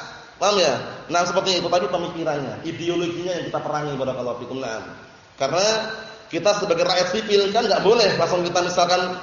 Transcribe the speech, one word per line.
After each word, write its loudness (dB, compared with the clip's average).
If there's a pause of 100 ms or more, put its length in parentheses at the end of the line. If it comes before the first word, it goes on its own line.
(360)
Paham 2
ya? 4 (320)
Nah, 2
seperti 0
itu, -2
tapi 2
pemikirannya, -4
ideologinya -4
yang -8
kita -4
perangi, -4
barakallahu -4
fikum. -8
Naam. -8 (560)
Karena 2 (640)
kita 2
sebagai 2
rakyat 2
sipil 2
kan 2
nggak 2
boleh 6
langsung 2
kita 0
misalkan 2